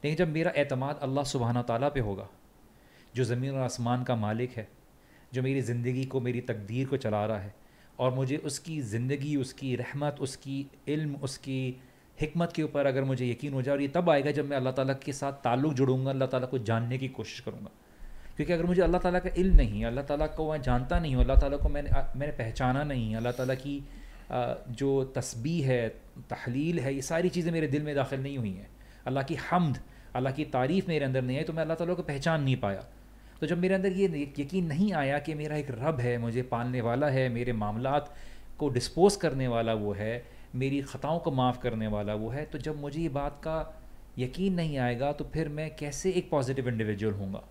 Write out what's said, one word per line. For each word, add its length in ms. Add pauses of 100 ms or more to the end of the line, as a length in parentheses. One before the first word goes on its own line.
लेकिन 120
जब 160
मेरा 240
एतमाद 460
अल्लाह 220
सुब्हाना 380
ताला 260
पे 120
होगा, 280 (840)
जो 100
ज़मीन 260
और 100
आसमान 440
का 120
मालिक 340
है, 180 (680)
जो 80
मेरी 180
ज़िंदगी 440
को, 160
मेरी 200
तकदीर 460
को 100
चला 300
रहा 120
है, 160 (440)
और 160
मुझे 220
उसकी 440
ज़िंदगी, 560
उसकी 400
रहमत, 440
उसकी 500 (180)
इल्म, 260
उसकी 680 (380)
हिकमत 320
के 100
ऊपर 240
अगर 180
मुझे 260
यकीन 240
हो 80
जाए, 120
और 60
ये 80
तब 220
आएगा 200
जब 180
मैं 80
अल्लाह 160
ताला 200
के 200
साथ 200
ताल्लुक़ 420
जोड़ूंगा, 360
अल्लाह 180
ताला 180
को 120
जानने 400
की 100
कोशिश 320
करूंगा। 300 (680)
क्योंकि 160
अगर 140
मुझे 160
अल्लाह 180
ताला 180
का 180
इल्म 200
नहीं, 280
अल्लाह 200
ताला 220
को 260
मैं 100
जानता 380
नहीं 140
हूँ, 80
अल्लाह 180
ताला 160
को 120
मैंने, 220
अ, 260
मैंने 160
पहचाना 520
नहीं, 320
अल्लाह 160
ताला 220
की, 300 (460)
अ, 380
जो 360
तस्बीह 640
है, 220 (420)
तहलील 480
है, 160
ये 80
सारी 260
चीज़ें 240
मेरे 140
दिल 160
में 120
दाखिल 280
नहीं 160
हुई 140
हैं, 180 (360)
अल्लाह 180
की 100
हम्द, 440 (360)
अल्लाह 180
की 120
तारीफ़ 440
मेरे 160
अंदर 180
नहीं 140
आई, 80
तो 80
मैं 100
अल्लाह 140
ताला 180
को 80
पहचान 400
नहीं 140
पाया। 300 (540)
तो 60
जब 120
मेरे 160
अंदर 180
ये 460
यकीन 280
नहीं 260
आया 260
कि 160
मेरा 220
एक 140
रब 300
है, 180
मुझे 240
पालने 380
वाला 280
है, 200
मेरे 240
मामलात 600 (440)
को 100
डिस्पोज 480
करने 320
वाला 260
वो 180
है, 340 (280)
मेरी 280
ख़ताओं 360
को 120
माफ़ 300
करने 260
वाला 280
वो 140
है, 160
तो 140
जब 220
मुझे 200
ये 80
बात 300
का 440 (360)
यकीन 360
नहीं 240
आएगा, 340
तो 120
फिर 240
मैं 280
कैसे 360
एक 180
पॉजिटिव 380
इंडिविजुअल 460
होऊंगा? 360